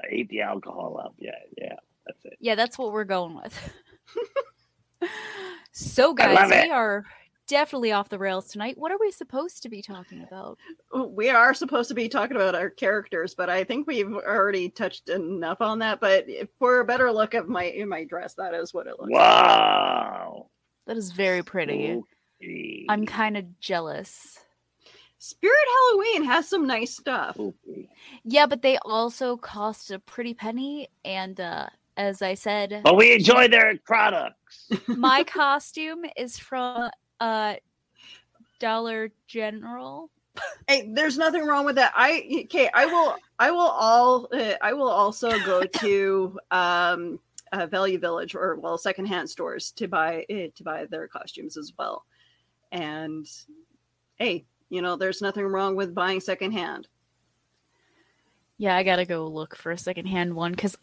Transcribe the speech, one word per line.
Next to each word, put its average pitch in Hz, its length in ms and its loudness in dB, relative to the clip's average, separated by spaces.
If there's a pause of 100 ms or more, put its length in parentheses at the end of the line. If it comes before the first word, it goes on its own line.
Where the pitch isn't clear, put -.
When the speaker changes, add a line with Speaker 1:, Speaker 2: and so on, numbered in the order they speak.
Speaker 1:
ate 107 200 -6
the 107 120 -6
alcohol 90 600 -8
up. - 140 -16
Yeah, - 140 -14 (260)
yeah, - 180 -12 (300)
that's - 200 -18
it. - 140 -20
Speaker 2:
Yeah, 226 160 -2
that's 233 220 -2
what 240 140 -4
we're 214 120 -2
going 180 320 -4
with. - 380 -16 (420)
<laughs> - 380 -6 (1200)
So, - 400 2
Speaker 1:
I 277 40 -4
Speaker 2:
guys, 214 200 6
Speaker 1:
love 190 160 8
Speaker 2:
we - 60 8
Speaker 1:
it. 330 140 4
Speaker 2:
are 214 340 0 (420)
definitely 277 440 0
off 202 180 0
the 208 100 -8
rails 190 280 -4
tonight. 214 300 -8
What 311 140 -6
are 403 80 -4
we 427 120 0
supposed - 520 -8
to 240 60 -14
be 208 120 -14
talking 185 420 -16
about? 185 340 -16 (520)
Speaker 3:
We 214 200 0
are 247 240 6
supposed 254 360 -2
to 240 60 -8
be 226 120 -2
talking 240 300 -2
about 190 180 2
our 175 140 -2
characters, 196 680 -4
but 180 140 -4
I 185 140 0
think 262 240 -6
we've 220 260 -4
already 196 560 0
touched - 400 -8
enough 175 520 -4
on 220 180 -2
that. 220 200 -2
But 190 260 4 (340)
for 247 200 4
a 240 60 2
better 247 260 2
look 214 220 0
of 196 160 -2
my, 180 160 -4
in 202 240 -6
my 165 160 -6
dress, - 300 -10
that 185 180 -8
is 170 200 -8
what 170 140 -8
it - 120 -14
looks 117 120 -8
like. - 100 8
Speaker 1:
Wow. 55 1300 6 (380)
Speaker 2:
That 226 120 -8
is 190 140 -6
very 185 320 0
pretty. 147 580 -4 (380)
Speaker 1:
Spooky. - 500 -14
Speaker 2:
I'm 214 160 0
kinda 214 380 -4 (160)
jealous. 165 800 -8 (800)
Speaker 3:
Spirit - 380 0 (340)
Halloween 403 360 2
has 320 240 2
some 339 180 0
nice 240 280 -4
stuff. 247 400 -4
Speaker 1:
Spooky. - 540 -12 (360)
Speaker 2:
Yeah, 285 200 6
but 285 160 0
they 262 220 4
also 233 540 -4
cost 214 540 -10
a 190 80 -10
pretty 240 340 -10
penny, 262 560 -8 (160)
and, 190 340 -8
uh, 170 280 -6 (280)
as 196 280 -4
I 190 100 -2
said 208 500 -2
Speaker 1:
But 180 140 8
we 233 160 10
enjoy 240 340 8
their 220 380 6
products. 208 840 -2 (180)
Speaker 2:
my 262 360 4
Speaker 1:
<laughs> - 0 -
Speaker 2:
costume 311 800 -2 (140)
is 247 200 -8
from, 247 520 -6 (320)
uh, 220 340 -2 (1040)
Dollar 226 520 -2 (160)
General. 240 840 -10 (580)
Speaker 3:
Hey, 262 260 2
there's 277 240 0
nothing 320 280 2
wrong 285 200 2
with 285 100 0
that. 254 200 4
I, 285 500 2
okay, 285 280 2
I 254 140 6
will, 320 280 2 (240)
I 254 120 4
will 349 80 2
all, 247 760 4
uh, 220 280 0
I 233 120 0
will 277 160 0
also 208 400 2 (160)
go 185 180 2
Speaker 1:
<laughs> 190 160 -4
Speaker 3:
to, 196 580 0 (140)
um, 175 680 0 (340)
uh, 185 140 -4
Value 190 320 0
Village 170 360 -4
or, 175 200 -4
well, 170 220 -6
secondhand 190 520 -6
stores - 440 -10
to 202 140 -8
buy, 165 420 -2
uh, 196 260 -6
to - 80 -20
buy 156 240 -8
their 160 200 -12
costumes - 480 -16
as - 220 -16
well. - 260 -8 (680)
And 156 560 -10 (880)
hey, 202 300 -4 (240)
you 180 120 -6
know, 180 140 -2
there's 190 260 -4
nothing 202 240 -4
wrong 196 300 -2
with 190 180 -4
buying 185 260 -2
secondhand. 185 680 -6 (1700)
Speaker 2:
Yeah, 196 180 0
I 185 80 2
gotta 180 220 2
go 165 220 -4
look 156 280 -10
for - 160 -8
a 170 60 -6
secondhand 180 580 -4
one 170 200 -4
'cause 190 280 -4